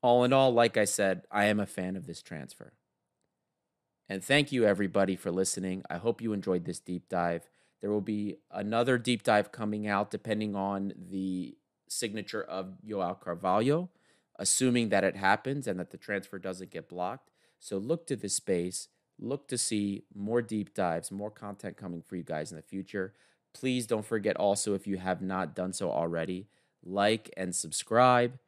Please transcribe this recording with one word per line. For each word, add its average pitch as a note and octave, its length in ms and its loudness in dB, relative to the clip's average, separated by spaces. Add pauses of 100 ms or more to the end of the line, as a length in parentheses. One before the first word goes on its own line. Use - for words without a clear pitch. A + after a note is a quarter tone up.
All B2 200 6
in B2+ 120 4
all, C3+ 180 6
like A#2 240 6
I G#2+ 80 6
said, F#2+ 460 2
I G2+ 160 4
am G#2+ 120 4
a G2+ 80 0
fan F#2 300 -6
of E2+ 100 -10
this E2+ 140 -12
transfer. - 540 -14 (1300)
And F#2+ 160 -6
thank C#3+ 300 4
you, B2 140 4
everybody, G2 500 2
for - 140 -4
listening. F#2 580 -2
I F2 80 -6
hope G#2+ 240 -2
you A2 140 -2
enjoyed F#2 320 0
this F2 140 -8
deep F2+ 280 -8
dive. E2+ 400 -2 (320)
There G2+ 100 -4
will G#2 120 0
be G#2 340 -4 (140)
another A#2 480 0
deep A#2 240 0
dive G#2 280 4
coming G#2+ 360 -4
out G#2 240 0
depending G#2+ 440 -4
on G2 400 -2
the F#2 600 -6 (320)
signature G#2+ 540 -6
of F#2+ 320 -8 (120)
Joao F#2 280 -2
Carvalho, G#2 760 2 (480)
assuming A#2+ 520 2
that G2 160 4
it F#2 120 2
happens A2 500 2
and F#2+ 120 -2
that F2 120 -8
the D#2+ 80 -16
transfer G2+ 400 -8
doesn't F#2 320 -8
get E2 180 -12
blocked. F2+ 420 -8 (280)
So - 180 -8
look C#3 300 -2
to C3 100 -4
this G#2 180 -4
space. F2+ 540 -2 (300)
Look B2 300 -6
to B2 100 -4
see G2+ 460 -2 (100)
more G#2+ 260 0
deep A2 320 -4
dives, E2+ 400 -2
more G2+ 180 -8
content G2+ 460 -12
coming F2 240 -10
for F#2 160 -12
you E2+ 60 -6
guys D#2 280 -6
in E2+ 60 -14
the D2+ 60 -14
future. F#2+ 500 -6 (400)
Please B2+ 340 -2
don't A2 200 0
forget G#2+ 320 0
also, G2+ 340 2
if F#2+ 140 -2
you G2 100 -2
have F#2 240 -2
not F#2+ 340 -2
done F#2 200 -4
so F#2 160 -2
already, E2+ 580 -2 (340)
like G2+ 540 0
and F2+ 180 -4
subscribe. B2 920 4